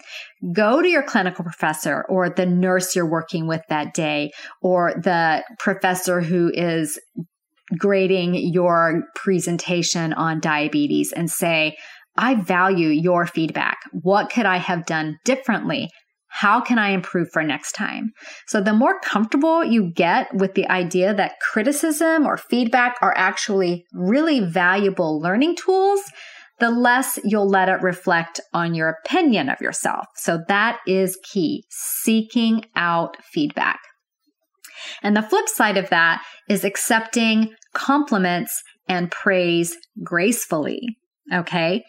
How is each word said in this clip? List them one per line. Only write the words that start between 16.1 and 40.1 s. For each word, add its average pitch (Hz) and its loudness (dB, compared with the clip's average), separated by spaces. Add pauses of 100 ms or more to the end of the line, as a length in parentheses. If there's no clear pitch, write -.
How 208 2
can 247 0
I 202 2
improve 180 -2
for 160 0
next 151 -4
time?" - -6 (340)
So 214 0
the 208 2
more 285 4
comfortable 320 2
you 220 2
get 185 0
with 190 0
the 190 0
idea 185 0
that 190 -2
criticism 302 0
or - -2
feedback 247 0
are 196 2
actually 185 0
really 262 2
valuable 180 0
learning 247 0
tools, 392 2 (560)
the 233 2
less 247 2
you'll 202 2
let 190 4
it 185 0
reflect 175 0 (140)
on 170 0
your 160 0
opinion 214 0
of - -4
yourself. - -4
So 170 -2 (100)
that 220 0
is 185 0 (120)
key, - -2
seeking 220 0 (120)
out 170 0
feedback. - -4 (1200)
And 208 2
the 214 4
flip 392 0
side 214 2
of 190 -2
that 165 4 (260)
is 190 2
accepting 220 0 (200)
compliments 202 0 (260)
and 175 -2
praise 175 0 (260)
gracefully. 202 -2 (360)